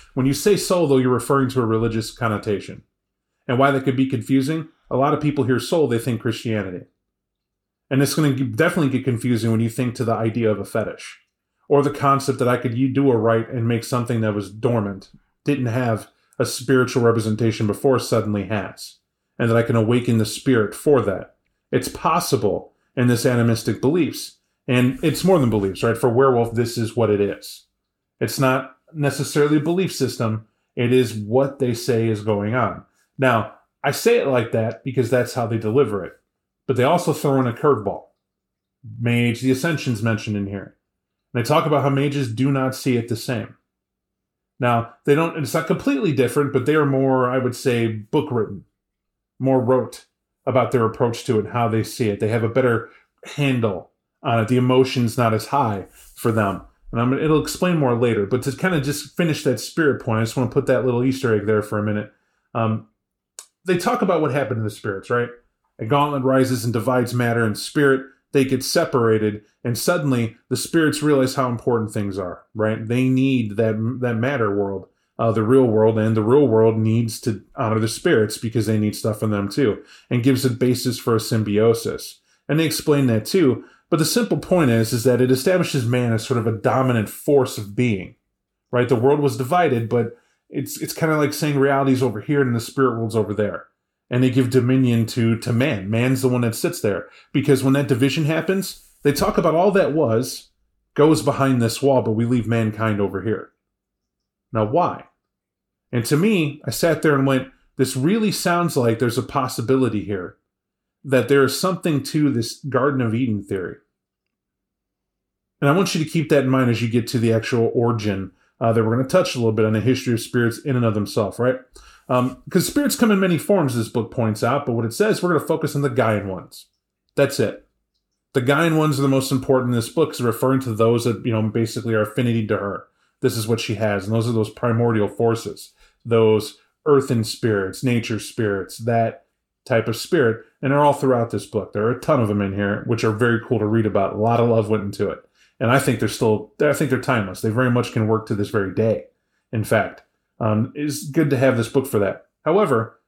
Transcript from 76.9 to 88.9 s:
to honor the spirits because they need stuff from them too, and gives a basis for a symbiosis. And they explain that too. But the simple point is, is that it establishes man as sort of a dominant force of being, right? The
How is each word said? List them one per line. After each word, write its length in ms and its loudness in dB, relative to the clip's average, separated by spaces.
to 200 -4
honor 220 -2
the 100 0
spirits 480 0
because 300 -2
they 120 0
need 160 0
stuff 260 -4
from 100 -2
them 180 -2
too, 340 0
and 120 0
gives 220 2
a 60 2
basis 480 0
for 180 0
a 40 0
symbiosis. 1000 0
And 120 2
they 60 2
explain 400 0
that 180 0
too. 400 2
But 100 2
the 60 2
simple 340 0
point 320 2
is, 220 2
is 120 -4
that 160 4
it 100 4
establishes 560 0
man 260 0
as 140 -2
sort 120 -2
of 80 -2
a 60 0
dominant 560 0
force 500 0
of 160 -12
being, 420 -2
right? 180 0
The 80 4